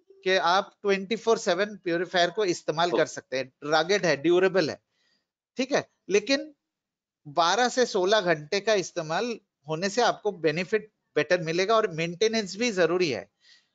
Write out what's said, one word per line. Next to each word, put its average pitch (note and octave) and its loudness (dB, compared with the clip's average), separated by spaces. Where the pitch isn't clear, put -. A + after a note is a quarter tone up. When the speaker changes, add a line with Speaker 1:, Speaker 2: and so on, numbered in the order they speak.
Speaker 1:
कि F#3 2
आप F#3 0
ट्वेंटी G3 -2
फ़ोर A3+ 0
सेवन G#3 -2
प्यूरीफायर F3 0
को G#3 -2
इस्तेमाल E3+ -2
कर A#2+ -2
Speaker 2:
ओके। D#3 4
Speaker 1:
सकते C3 -10
हैं, C3 -6
रगेड E3 2
है, D3+ 2
ड्यूरेबल F3 2
है, G2+ -10
ठीक B3+ -4
है। G3+ -2
लेकिन G#3+ 0
बारह F3 2
से B3 2
सोलह G3+ 2
घंटे E3+ 0
का G#3+ 0
इस्तेमाल F3+ -4
होने E3 -4
से A3 -2
आपको G#3 0
बेनिफिट F3 -2
बेटर E3+ 2
मिलेगा F3+ 0
और A3 2
मेंटेनेंस F3 -2
भी A#3 -2
जरूरी F3+ 2
है। G#2+ -6